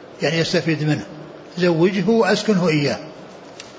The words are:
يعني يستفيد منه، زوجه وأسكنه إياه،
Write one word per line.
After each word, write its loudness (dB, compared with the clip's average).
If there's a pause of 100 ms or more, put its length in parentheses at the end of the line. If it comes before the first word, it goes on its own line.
(220)
يعني 0
يستفيد 0
منه، 0 (520)
زوجه 2
وأسكنه 2
إياه، 0 (800)